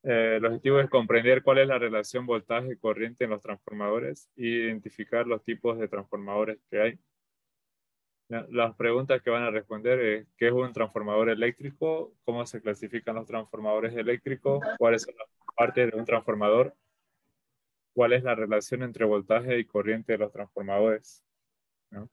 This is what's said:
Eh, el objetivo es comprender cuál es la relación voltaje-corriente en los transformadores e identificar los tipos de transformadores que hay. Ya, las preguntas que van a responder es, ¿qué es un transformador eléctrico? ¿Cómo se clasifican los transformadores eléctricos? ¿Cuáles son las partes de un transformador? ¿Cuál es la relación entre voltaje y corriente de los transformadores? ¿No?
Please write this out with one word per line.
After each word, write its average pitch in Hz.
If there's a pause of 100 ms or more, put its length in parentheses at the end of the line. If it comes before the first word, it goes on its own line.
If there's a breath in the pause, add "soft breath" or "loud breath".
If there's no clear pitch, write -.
Eh, 113
el 107
objetivo 135
es 139
comprender 120
cuál 135
es 135
la 131
relación 117
voltaje-corriente 117
en 113
los 104
transformadores 107
e 123
identificar 113
los 117
tipos 113
de 110
transformadores 101 (100)
que 104
hay. 110 (1300)
Ya, 113
las 117
preguntas 127
que -
van 120
a 117
responder 110
es, 107
¿qué 117
es 120
un 127
transformador 107
eléctrico? 139 (120)
¿Cómo 120
se 113
clasifican 110
los 113
transformadores 110
eléctricos? 131 (180)
¿Cuáles 117
son -
las - (280)
partes 120
de 110
un 117
transformador? 110 (1160)
¿Cuál 120
es 123
la 123
relación 110
entre 117
voltaje 110
y 113
corriente 107
de 107
los 104
transformadores? 104 (680)
¿No? 104